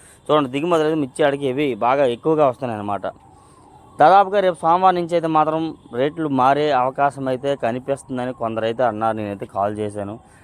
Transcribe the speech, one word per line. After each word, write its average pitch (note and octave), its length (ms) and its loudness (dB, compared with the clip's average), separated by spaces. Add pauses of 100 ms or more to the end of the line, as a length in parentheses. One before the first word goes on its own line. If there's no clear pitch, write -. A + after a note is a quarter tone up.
(300)
చూడండి D3 200 4
దిగుమతులు D#3 360 0
అయితే D#3 140 0
మిర్చి C#3 240 -2
ఆడికి C#3+ 220 0
ఇవి C3+ 280 -2
బాగా B2 300 2
ఎక్కువగా D3 440 2
వస్తున్నాయి A#2+ 300 -4
అన్నమాట. G2+ 280 -6 (920)
దాదాపుగా F#3+ 400 6
రేపు F#3 220 0
సోమవారం F3+ 320 4
నుంచి F3 200 -4
అయితే E3 120 0
మాత్రం D#3+ 480 0 (200)
రేట్లు D3+ 340 -2
మారే C#3 420 2
అవకాశం C3+ 580 -2
అయితే C3+ 280 -2
కనిపిస్తుందని B2+ 760 -6
కొందరైతే A2+ 520 -4
అన్నారు. A2 320 -2
నేనైతే G2+ 300 -8
కాల్ G#2 320 -4
చేశాను, G#2 400 -8 (260)